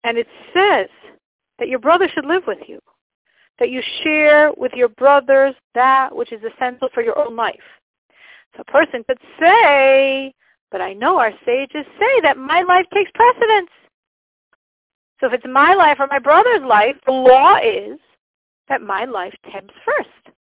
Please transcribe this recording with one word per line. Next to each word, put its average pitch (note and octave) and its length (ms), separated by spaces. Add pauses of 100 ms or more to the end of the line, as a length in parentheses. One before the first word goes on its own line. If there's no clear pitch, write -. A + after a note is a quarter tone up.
And A#3 160
it A#3 100 (240)
says C4+ 360 (680)
that - 100
your B3+ 100
brother E4 300
should C#4+ 180
live F4+ 200
with G3 220
you, - 120 (800)
that A#3+ 120
you B3+ 100 (220)
share D4+ 540
with B3 160
your B3 160
brothers C4+ 640 (200)
that C4 400
which A#3+ 180
is G#3+ 100
essential B3 500
for A#3+ 100
your A3+ 140
own A#3 200
life. A3+ 260 (960)
So - 60
a - 20
person C#4 400
could B3+ 160 (180)
say, C4+ 960 (380)
"But F#3+ 80
I F#3 120
know C4 260
our A3+ 140 (120)
sages C4+ 420 (120)
say B4 240
that D4+ 140
my D4+ 260
life F4+ 280
takes G4 220
precedence. A4 580 (1500)
So C4 60
if A#3 80
it's A#3+ 120
my C#4 280
life D4+ 260
or C#4 80
my C#4+ 100
brother's E4 440
life, A#3 440
the C4 60
law C4 460
is G#3 420 (680)
that - 160
my G3+ 220
life G3+ 400
comes G3 260 (140)
first." - 600